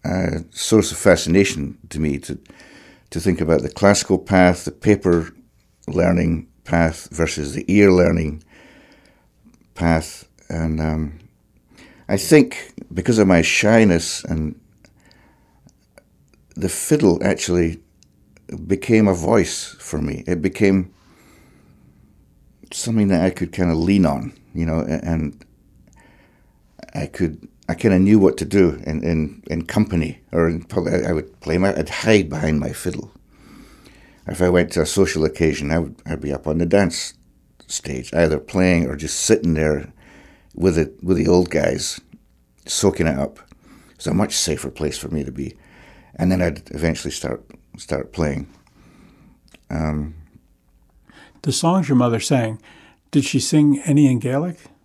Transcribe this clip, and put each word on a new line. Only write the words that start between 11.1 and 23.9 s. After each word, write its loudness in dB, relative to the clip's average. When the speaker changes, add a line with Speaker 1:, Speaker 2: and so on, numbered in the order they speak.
Speaker 1:
I 0
think 2
because 0
of 6
my 6
shyness, 2
and -6
the -4
fiddle 2
actually -2
became 2
a 4
voice -2
for -8
me. -6
It -4
became 0
something 0
that 2
I 2
could -8
kinda 0
lean 2